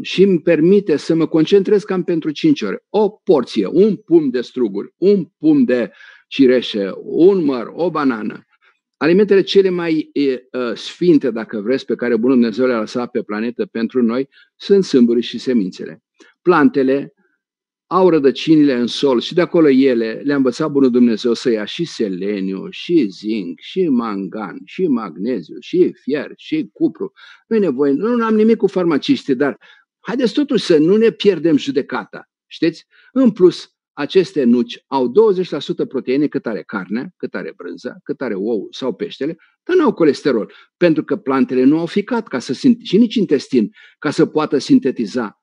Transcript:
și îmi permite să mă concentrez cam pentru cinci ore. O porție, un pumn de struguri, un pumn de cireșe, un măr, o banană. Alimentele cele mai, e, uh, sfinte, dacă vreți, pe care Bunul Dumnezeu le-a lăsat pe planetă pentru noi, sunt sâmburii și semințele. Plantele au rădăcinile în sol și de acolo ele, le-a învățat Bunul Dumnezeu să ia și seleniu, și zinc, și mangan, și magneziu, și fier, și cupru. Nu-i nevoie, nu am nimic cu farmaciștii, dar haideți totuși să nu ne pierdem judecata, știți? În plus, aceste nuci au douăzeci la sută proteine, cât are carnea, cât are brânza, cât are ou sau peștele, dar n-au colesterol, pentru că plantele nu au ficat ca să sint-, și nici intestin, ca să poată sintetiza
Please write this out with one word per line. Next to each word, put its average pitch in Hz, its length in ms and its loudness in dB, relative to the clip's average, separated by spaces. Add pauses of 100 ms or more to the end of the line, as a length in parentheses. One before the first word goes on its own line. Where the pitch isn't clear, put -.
și - 200 0
îmi 190 180 4
permite 170 560 2
să 160 180 -2
mă 160 120 2
concentrez 190 560 2
cam 185 220 -4
pentru 170 260 -4
cinci 147 320 0
ore. 98 260 -8
O 208 200 0
porție, - 580 -2
un 190 300 2
pumn 156 340 2
de 120 100 -2
struguri, 107 560 -6
un 190 280 2 (140)
pumn 151 260 4
de 120 260 0 (380)
cireșe, 117 640 2 (100)
un 175 420 2
măr, 127 280 -4
o 170 180 -4
banană. 131 540 -4 (520)
Alimentele 190 460 4
cele 190 260 2
mai, 170 440 -2
e, 139 200 0
uh, 123 420 -6
sfinte, 147 560 0
dacă 110 300 -8
vreți, 127 240 -2
pe 120 100 -4
care 120 220 -2
Bunul 123 200 2
Dumnezeu 117 300 2
le-a 123 120 0
lăsat 120 320 -6
pe 110 120 -4
planetă 107 440 -6
pentru 113 360 -2
noi, 120 260 -2 (280)
sunt 196 280 2
sâmburii 120 380 4
și 117 160 -10
semințele. 92 640 -4 (400)
Plantele 143 720 0 (720)
au 185 220 2
rădăcinile 147 640 4
în 120 120 -2
sol 127 340 0
și - 140 -10
de 175 60 2
acolo 165 280 2
ele, 123 560 2
le-a 143 120 -2
învățat 139 340 -2
Bunul 135 200 2
Dumnezeu 120 420 2
să 120 180 -2
ia 107 140 -2
și 170 200 -8
seleniu, 95 840 -6
și 147 380 0
zinc, 95 520 -8
și 185 280 -4
mangan, 104 760 -4
și - 220 -6
magneziu, 107 720 -6
și 160 320 0 (100)
fier, 131 340 -6
și 151 360 -8
cupru. - 400 -4 (340)
Nu-i 226 120 -2
nevoie, 143 340 0
nu 226 320 -2
am 220 100 0
nimic 220 220 4
cu 208 100 -2
farmaciștii, 147 680 0
dar 127 240 -2 (420)
haideți 240 320 -2
totuși 277 320 0
să 165 140 4
nu 170 180 4
ne 226 140 4
pierdem 165 460 2
judecata, 131 720 -6 (160)
știți? - 400 -4 (260)
În 254 180 4
plus, - 420 2 (240)
aceste 147 480 -2
nuci 120 420 0
au 131 220 -2
douăzeci 185 420 2
la 156 80 -6
sută 156 260 -6
proteine, 131 420 -2
cât - 200 -6
are 101 160 -6
carnea, 107 540 -10
cât - 180 -12
are 87 220 -10
brânza, - 460 -14
cât - 180 -10
are 117 140 -6
ou 101 360 -6
sau 123 240 -8
peștele, 147 420 -8 (260)
dar 359 140 -2
n-au 302 160 2
colesterol, 127 600 0 (240)
pentru 160 280 2
că - 120 -4
plantele 131 480 0
nu 147 140 4
au 170 80 -4
ficat 214 420 -4
ca 135 100 -8
să 131 140 -8
sint-, 123 300 0
și - 140 -2
nici 226 180 4
intestin, 135 560 0 (280)
ca 147 120 -4
să 151 160 2
poată 151 320 -2
sintetiza 120 840 -2